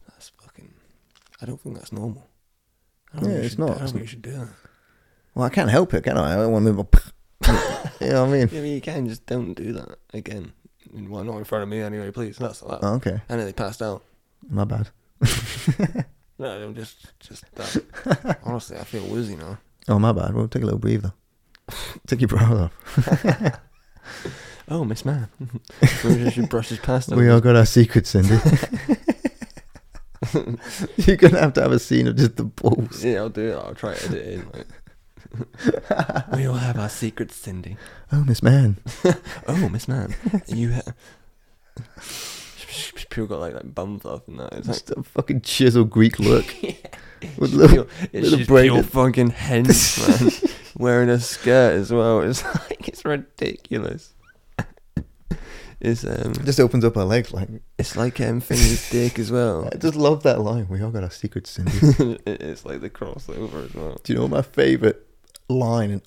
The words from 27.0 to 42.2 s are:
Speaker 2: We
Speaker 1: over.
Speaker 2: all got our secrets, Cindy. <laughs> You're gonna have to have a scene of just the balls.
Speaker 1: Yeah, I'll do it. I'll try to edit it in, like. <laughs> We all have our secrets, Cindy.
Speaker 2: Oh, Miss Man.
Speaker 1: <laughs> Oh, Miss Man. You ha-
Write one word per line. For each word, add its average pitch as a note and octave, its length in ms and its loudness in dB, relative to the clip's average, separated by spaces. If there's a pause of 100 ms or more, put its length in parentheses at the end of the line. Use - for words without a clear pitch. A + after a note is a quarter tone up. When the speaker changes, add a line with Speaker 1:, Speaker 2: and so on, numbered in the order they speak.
Speaker 2:
We - 60 -4 (100)
Speaker 1:
over. A#2+ 80 8
Speaker 2:
all A#2 80 8
got A#2+ 140 6
our A2+ 120 8
secrets, A#2 420 4
Cindy. F#2+ 240 4
<laughs> A2+ 60 6 (2500)
You're F#3 200 6
gonna F3 220 10
have D3 140 4
to C#3+ 80 4
have C3 100 4
a B2 80 4
scene B2 280 2
of A#2 80 0
just A#2+ 220 2
the A2+ 80 -4
balls. - 580 0
Speaker 1:
Yeah, A2+ 160 0
I'll A2 100 -4
do A2 220 -4
it. E2+ 40 -6
I'll - 200 -12
try G#2 180 -8
to - 120 -8
edit - 200 -6
it F#2+ 80 -10
in, F#2 180 -12
like. - 160 -16 (1600)
<laughs> - 40 -2
We C3+ 100 -2
all B2+ 100 -2
have B2 240 -2
our G#2 100 -4
secrets, - 460 -8
Cindy. F2+ 420 -12 (340)
Speaker 2:
Oh, C#3+ 120 2
Miss B2 180 2
Man. A#2+ 360 6 (360)
Speaker 1:
<laughs> - 340 -10
Oh, D#3 220 0
Miss A2 180 -6
Man. A2 280 -6 (320)
You A#2 260 -2
ha- A#2+ 200 -8 (2250)